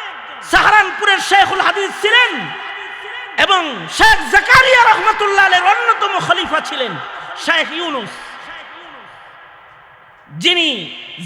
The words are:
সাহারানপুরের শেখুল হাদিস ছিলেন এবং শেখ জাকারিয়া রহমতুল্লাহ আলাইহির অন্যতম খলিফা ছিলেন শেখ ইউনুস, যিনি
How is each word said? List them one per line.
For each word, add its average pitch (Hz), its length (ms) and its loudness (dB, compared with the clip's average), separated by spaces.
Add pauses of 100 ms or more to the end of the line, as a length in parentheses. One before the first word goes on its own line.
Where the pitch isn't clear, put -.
(520)
সাহারানপুরের 392 640 4
শেখুল 381 440 2
হাদিস 349 400 -2
ছিলেন 440 380 2 (1000)
এবং 277 540 0
শেখ 415 400 4
জাকারিয়া 508 600 6
রহমতুল্লাহ 403 540 2
আলাইহির 370 240 2
অন্যতম 427 580 0
খলিফা 339 320 -2
ছিলেন 262 320 -6 (460)
শেখ 311 340 0
ইউনুস, 302 380 -6 (2250)
যিনি 269 680 -2 (280)